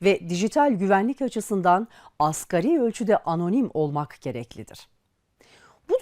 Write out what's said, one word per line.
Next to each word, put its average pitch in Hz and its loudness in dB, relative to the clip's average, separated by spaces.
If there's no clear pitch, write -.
ve 175 2
dijital 220 0
güvenlik 196 0
açısından 202 0
asgari 175 0
ölçüde 220 0
anonim 175 -2
olmak 147 -4
gereklidir. - -12
Bu 381 2